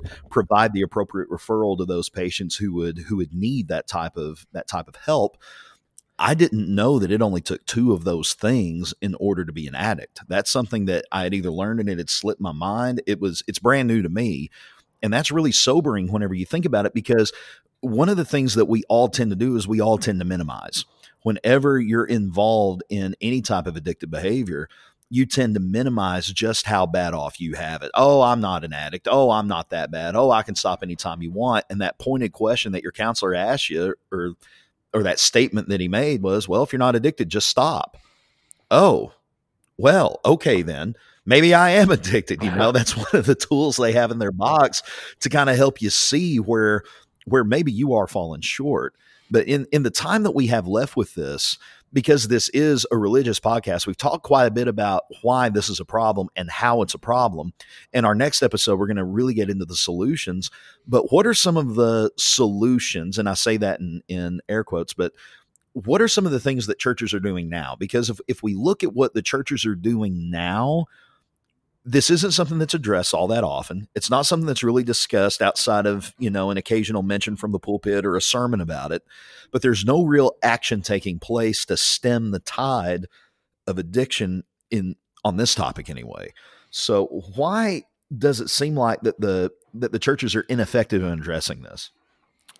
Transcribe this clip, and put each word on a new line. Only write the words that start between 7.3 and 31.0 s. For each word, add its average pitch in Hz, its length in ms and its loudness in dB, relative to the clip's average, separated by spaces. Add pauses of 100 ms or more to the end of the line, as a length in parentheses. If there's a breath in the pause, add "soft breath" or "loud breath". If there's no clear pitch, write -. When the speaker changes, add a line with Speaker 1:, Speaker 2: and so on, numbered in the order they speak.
Speaker 1:
took - 240 -8
two 117 280 2
of 85 120 0
those 85 300 -2
things 90 640 -2
in 98 180 -4
order 92 260 0
to 80 80 -8
be 76 140 -8
an 65 80 -12
addict. 90 540 -6
That's 98 220 0
something 113 340 -2
that 90 260 -2
I 92 120 -4
had 92 120 -2
either 90 160 -2
learned 104 300 -2
and 101 80 -2
it 90 100 -4
had 85 120 -8
slipped - 320 -4
my 87 100 -4
mind. 110 540 -4
It 101 140 -2
was, 92 280 -4
it's - 100 -8
brand 127 300 2
new 113 140 2
to 87 80 -2
me. 90 400 -4 (520 soft breath)
And 104 100 0
that's 131 200 0
really 156 180 2
sobering 123 600 2
whenever 104 220 -2
you 90 100 -4
think 170 220 -4
about 113 180 2
it, - 80 -2
because 113 400 2 (480 loud breath)
one 131 300 0
of 196 80 2
the 160 80 0
things 131 280 0
that 113 120 6
we 110 240 2
all 117 180 4
tend 110 220 -2
to 95 60 -2
do 120 200 0
is 101 100 -2
we 107 140 0
all 110 160 4
tend 101 220 -2
to 87 80 -4
minimize. 73 580 -6 (380 soft breath)
Whenever 131 580 2
you're 113 240 2
involved 101 840 2
in 98 320 -4
any 120 180 -2
type 92 260 -4
of 85 80 -6
addictive 82 360 -8
behavior, 87 580 -4 (400 soft breath)
you 127 180 2
tend 123 280 0
to 101 60 0
minimize 98 720 -2
just 110 360 -2
how 98 200 2
bad 85 280 -2
off 73 260 -8
you 80 140 -6
have 78 280 -8
it. 73 120 -10
"Oh, 139 280 6
I'm 120 180 4
not 92 220 -2
an 78 100 -10
addict. 76 380 -8
Oh, 127 200 4
I'm 107 180 2
not 87 220 -6
that 78 200 -4
bad. 82 240 -6
Oh, 127 160 4
I 110 120 4
can 104 120 -10
stop 90 280 -4
anytime 87 380 -8